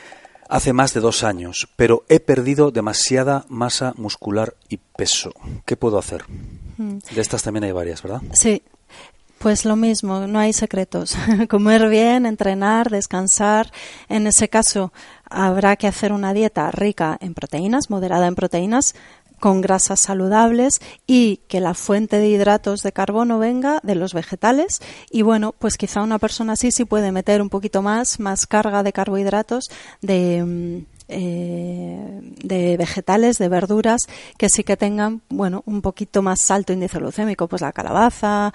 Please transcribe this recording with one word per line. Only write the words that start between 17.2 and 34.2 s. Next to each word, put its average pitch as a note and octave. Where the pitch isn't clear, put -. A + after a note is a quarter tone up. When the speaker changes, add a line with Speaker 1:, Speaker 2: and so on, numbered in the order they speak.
Speaker 2:
en F3+
proteínas, G3
moderada F3+
en F3+
proteínas, F#3+
con F#3+
grasas F#3+
saludables A3+
y A#3+
que F#3
la F3+
fuente G#3
de G#3+
hidratos G#3
de G3
carbono A3
venga B3+
de G3
los F3
vegetales. A#3
Y A3
bueno, A3
pues G#3+
quizá G3+
una A3
persona A3
así A#3+
sí A#3+
puede G#3
meter G3+
un G3+
poquito G3
más, A3
más G3
carga G#3
de G3
carbohidratos G3
de, F3+
mm, F3
eh, F3
de F3
vegetales, G3+
de F3+
verduras, G#3